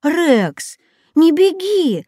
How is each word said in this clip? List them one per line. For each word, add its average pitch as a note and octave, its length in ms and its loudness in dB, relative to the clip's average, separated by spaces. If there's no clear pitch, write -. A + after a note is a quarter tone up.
Рекс, C#4+ 720 -2
не D#4+ 180 4
беги! F#4 760 -2